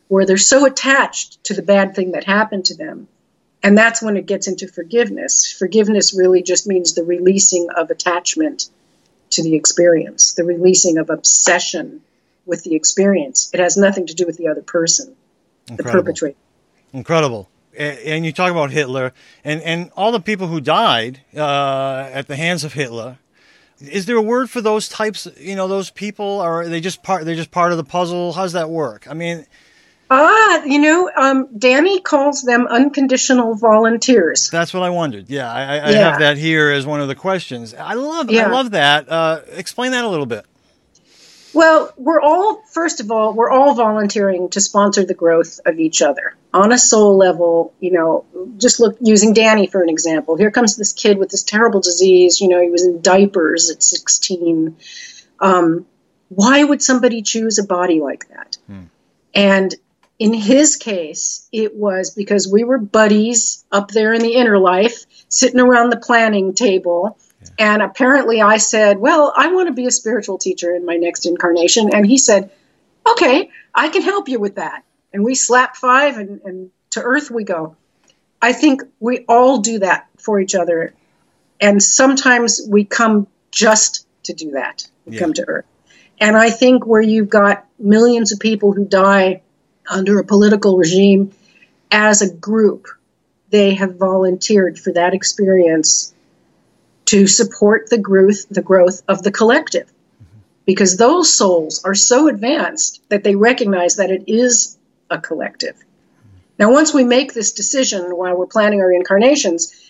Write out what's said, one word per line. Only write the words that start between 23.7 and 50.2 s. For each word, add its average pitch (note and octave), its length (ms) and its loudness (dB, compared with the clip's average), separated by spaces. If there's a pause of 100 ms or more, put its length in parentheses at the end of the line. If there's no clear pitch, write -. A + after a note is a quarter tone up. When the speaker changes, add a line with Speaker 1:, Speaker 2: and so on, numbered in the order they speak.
Speaker 2:
Is E3 260 -10
there A#3+ 100 -2
a A3 60 2
word A#3+ 280 -2
for A#3+ 100 -10
those G#3+ 280 -2
types, G#3+ 380 -8 (140)
you G3 160 -12
know, F#3+ 120 -4
those G3 220 -6
people? G3+ 500 -8
Are E3+ 280 -4
they E3 120 -6
just F3 220 -10
part, F3+ 220 -4
they're E3 100 -6
just D#3+ 160 -10
part F3 220 0
of E3 60 -2
the D#3 60 -6
puzzle? F3 500 -6
How F#3 80 -6
does F3+ 100 -6
that E3 160 -6
work? C#3 400 -8
I C#3+ 60 -14
mean E3+ 320 -10 (640)
Speaker 1:
Ah, F4 540 4
you C#4+ 160 0
know, D#4+ 360 2
um, C4+ 400 0
Danny C#4+ 420 2
calls C#4 440 -2
them A#3+ 260 0
unconditional B3+ 840 0
volunteers. A3 960 2
Speaker 2:
That's E3 240 -4
what F#3 80 -4
I F3+ 80 -2
wondered. C3 400 -6
Yeah, C3 200 -8
I, B2 120 -6
I, C#3 160 -6
I D3+ 120 -2
Speaker 1:
Yeah. G3+ 200 4
Speaker 2:
have C#3+ 100 -2
that D3 160 2
here D#3 340 0
as C#3 160 -2
one D3 140 -6
of C#3 80 -6
the C3+ 60 -8
questions. B2 600 -8
I F#3+ 200 -10
love, D4 340 -6
I A3+ 60 -6
Speaker 1:
Yeah. A3+ 140 2
Speaker 2:
love B3 240 -2
that. D3 380 0
Uh, D#3+ 300 -2 (160)
explain B3 360 -8
that B3 120 -4
a A3+ 40 -6
little D3+ 180 -4
bit. A2 180 -8 (1120)
Speaker 1:
Well, D#4+ 420 4
we're D4 240 0
all, F#4+ 420 2 (100)
first E4 280 -4
of G#3 120 -10
all, A3 200 0
we're A3 180 0
all C4+ 240 4
volunteering G3+ 760 -2
to G3+ 100 -4
sponsor G3+ 440 0
the F3+ 100 -4
growth E3 500 0
of E3 140 -2
each D#3+ 240 -2
other. - 320 -4 (180)
On G3 200 4
a B3 60 2
soul G#3 380 4
level, E3+ 640 2
you F3+ 120 -4
know, E3 320 0 (340)
just A#3+ 220 0
look, A3 200 2
using A3 320 4
Danny G#3+ 360 2
for G3 140 -2
an E3 60 0
example. D#3+ 480 -2